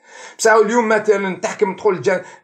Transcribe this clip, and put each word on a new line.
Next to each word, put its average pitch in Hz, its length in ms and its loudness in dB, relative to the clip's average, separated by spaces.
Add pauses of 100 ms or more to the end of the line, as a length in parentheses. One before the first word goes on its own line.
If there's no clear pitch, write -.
(380)
بصح 220 140 2
اليوم 220 360 2
مثلًا 202 480 0
تحكم 196 380 -4
تدخل 190 260 -2
جا-، 180 220 -2 (220)